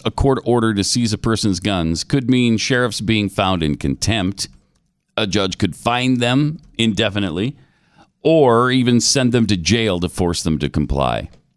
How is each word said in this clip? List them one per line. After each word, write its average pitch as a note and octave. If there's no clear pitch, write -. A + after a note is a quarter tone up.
a A2
court C3+
order A2+
to G2
seize A#2
a G2+
person's G#2+
guns E2
could B2+
mean A#2+
sheriffs B2
being G#2+
found F#2+
in D2
contempt. F#2
A G#2+
judge F#2+
could F2
fine B2
them C#3
indefinitely G2+
or B2+
even B2
send B2+
them A#2
to G2+
jail F#2+
to F2
force F2
them D#2+
to C#2+
comply. C2+